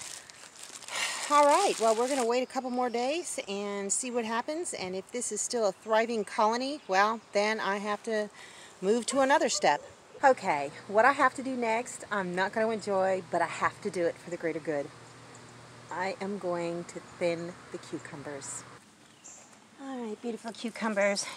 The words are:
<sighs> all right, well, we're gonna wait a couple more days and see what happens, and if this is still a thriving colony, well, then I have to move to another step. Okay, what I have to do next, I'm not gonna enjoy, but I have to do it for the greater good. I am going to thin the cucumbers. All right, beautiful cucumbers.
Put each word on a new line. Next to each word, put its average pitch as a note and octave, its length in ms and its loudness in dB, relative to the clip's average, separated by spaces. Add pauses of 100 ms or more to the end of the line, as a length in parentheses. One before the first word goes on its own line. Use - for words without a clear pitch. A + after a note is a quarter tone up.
(1300)
<sighs> D4 60 4
all D4 100 10
right, D#4+ 360 6
well, A3+ 160 6
we're A#3+ 100 2
gonna C4 180 0
wait B3 200 2
a - 20 -2
couple B3+ 240 -6
more B3 180 0
days B3+ 600 -2
and G3+ 440 -4
see B3 200 -2
what A#3 120 -2
happens, B3 500 -4
and F#3 200 -6
if F#3+ 160 -8
this A#3+ 220 -4
is G#3 80 -4
still A3+ 260 0
a F#3+ 60 2
thriving A3 520 0
colony, A#3+ 640 0
well, G#3 340 2 (120)
then G#3+ 260 2
I G3 200 -2
have G#3 260 -4
to G#3+ 260 0 (500)
move G#3+ 260 2
to C4+ 160 2
another C#4+ 260 6
step. D3 340 2 (400)
Okay, E3+ 480 4 (160)
what G#3+ 180 6
I C4 60 10
have C4 240 4
to C4+ 80 -8
do C4 140 -4
next, A#3+ 560 -2
I'm F#3+ 200 -2
not F#3+ 200 0
gonna A3 180 2
enjoy, F#3+ 640 0
but E3+ 100 2
I E3 40 4
have - 340 -2
to G#3 100 -4
do F3 140 0
it D#3+ 140 0
for - 120 -14
the F3 60 -4
greater D#3+ 240 -4
good. D3 260 -2 (1040)
I F3+ 300 -4
am G3 180 -4
going F3 460 -2
to - 160 -12 (180)
thin E3+ 360 -2 (180)
the F3+ 60 -12
cucumbers. C#3+ 840 -10 (1200)
All C4+ 160 -8
right, A3 240 -6
beautiful A#3 300 -6
cucumbers. G3+ 720 0 (100)